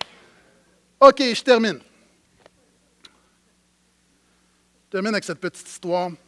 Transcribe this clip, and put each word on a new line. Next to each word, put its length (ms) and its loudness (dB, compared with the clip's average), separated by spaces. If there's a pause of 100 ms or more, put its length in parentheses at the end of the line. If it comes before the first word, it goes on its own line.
(1000)
Ok, 200 8
je 240 -2
termine. 360 0 (3000)
Je 40 -20
termine 220 -6
avec 140 -6
cette 160 -12
petite 260 -12
histoire. 440 -6 (160)